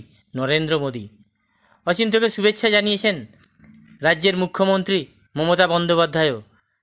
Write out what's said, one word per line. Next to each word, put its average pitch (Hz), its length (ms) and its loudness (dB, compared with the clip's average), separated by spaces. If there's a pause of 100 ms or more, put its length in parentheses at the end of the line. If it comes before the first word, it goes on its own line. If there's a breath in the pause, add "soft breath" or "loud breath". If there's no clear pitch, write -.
(340 soft breath)
নরেন্দ্র 151 460 -2
মোদী। 123 260 -8 (840)
অচিন্তকে 220 420 0
শুভেচ্ছা 214 400 2
জানিয়েছেন 208 460 0 (840)
রাজ্যের 165 360 2
মুখ্যমন্ত্রী 190 600 0 (360)
মমতা 170 320 2
বন্দ্যোপাধ্যায়ও। 165 720 0 (460)